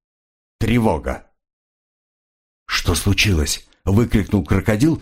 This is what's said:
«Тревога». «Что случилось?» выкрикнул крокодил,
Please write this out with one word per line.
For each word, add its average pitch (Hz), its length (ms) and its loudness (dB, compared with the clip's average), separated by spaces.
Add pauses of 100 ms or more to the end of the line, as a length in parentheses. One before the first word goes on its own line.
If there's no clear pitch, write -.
(600)
«Тревога». 107 720 0 (1400)
«Что - 300 -2
случилось?» 92 720 0 (180)
выкрикнул 101 580 2
крокодил, 107 580 0